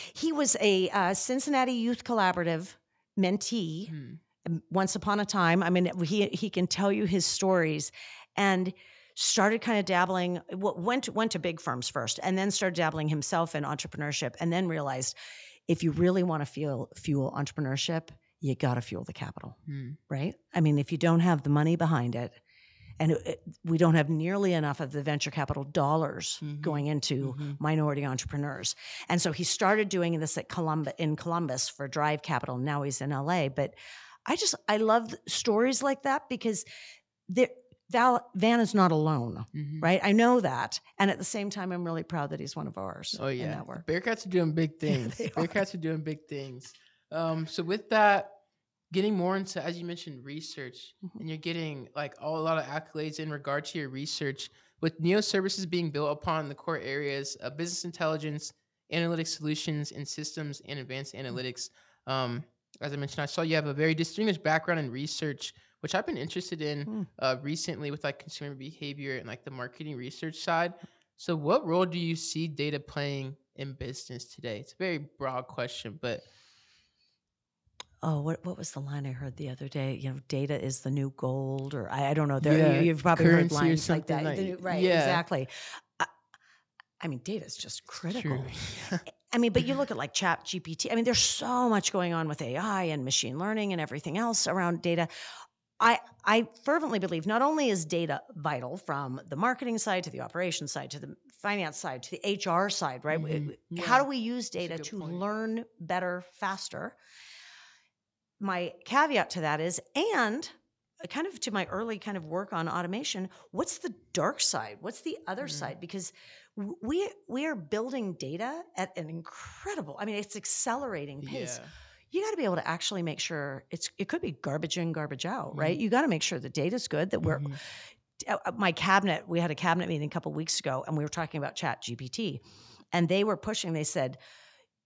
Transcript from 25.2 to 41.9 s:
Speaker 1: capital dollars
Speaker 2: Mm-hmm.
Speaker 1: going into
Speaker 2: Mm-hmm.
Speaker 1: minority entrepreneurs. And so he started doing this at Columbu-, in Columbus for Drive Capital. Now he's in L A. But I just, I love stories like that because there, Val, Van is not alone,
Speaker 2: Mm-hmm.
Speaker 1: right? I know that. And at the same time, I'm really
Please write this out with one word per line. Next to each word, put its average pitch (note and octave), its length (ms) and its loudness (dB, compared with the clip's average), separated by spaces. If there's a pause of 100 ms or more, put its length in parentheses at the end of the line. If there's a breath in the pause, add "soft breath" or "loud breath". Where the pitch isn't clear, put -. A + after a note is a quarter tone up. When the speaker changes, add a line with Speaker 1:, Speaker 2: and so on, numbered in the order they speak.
Speaker 1:
capital C#3 340 -2
dollars D3 800 2
Speaker 2:
Mm-hmm. D3 160 -6
Speaker 1:
going D3 260 0
into C#3 460 0
Speaker 2:
Mm-hmm. C#3+ 260 -6
Speaker 1:
minority D3+ 460 2
entrepreneurs. C#3+ 720 -4 (320 loud breath)
And F3 120 4
so E3+ 120 2
he F3 100 -4
started G#3 460 4
doing E3+ 320 2
this D#3 180 -2
at - 100 -8
Columbu-, D#3 500 0
in D3+ 180 2
Columbus E3 520 -2
for C#3 200 -8
Drive D3+ 340 2
Capital. B2+ 340 -2
Now C#3+ 260 0
he's C#3 180 -2
in C#3 100 -2
L C#3+ 220 0
A. E3 160 2
But C3+ 260 -2 (520 loud breath)
I - 100 2
just, G4+ 180 2 (140)
I G#3+ 80 4
love A3 360 4 (140)
stories A#3+ 560 2
like C4+ 220 0
that C#4 240 0
because A3+ 360 -2 (640 loud breath)
there, A#3+ 200 6 (420)
Val, A#3+ 460 4
Van A3+ 240 6
is G#3+ 140 4
not F#3 180 8
alone, D3+ 600 2
Speaker 2:
Mm-hmm. D3+ 280 -6
Speaker 1:
right? E3+ 240 6
I G3+ 80 6
know A#3+ 260 8
that. C3 400 0 (220 soft breath)
And G3 100 6
at - 80 -2
the - 60 -8
same G3+ 260 -4
time, F#3 220 -6
I'm F3 120 -4
really E3 200 -4